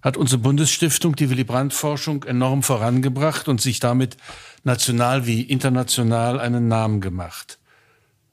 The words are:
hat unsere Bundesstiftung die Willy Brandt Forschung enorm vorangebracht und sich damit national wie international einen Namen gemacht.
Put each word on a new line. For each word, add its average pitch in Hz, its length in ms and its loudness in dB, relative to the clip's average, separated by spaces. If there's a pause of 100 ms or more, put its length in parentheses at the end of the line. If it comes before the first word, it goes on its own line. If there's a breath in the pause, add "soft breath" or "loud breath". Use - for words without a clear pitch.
hat 135 120 -2
unsere 127 260 2
Bundesstiftung 143 760 2
die 135 160 0
Willy 127 120 0
Brandt 127 300 -2
Forschung 147 500 -4
enorm 131 380 0
vorangebracht 131 880 0
und 127 140 0
sich 117 180 0
damit 123 380 0 (460 loud breath)
national 123 600 2
wie 117 160 0
international 123 1000 0
einen 120 280 0
Namen 110 340 2
gemacht. 90 560 -8 (760 soft breath)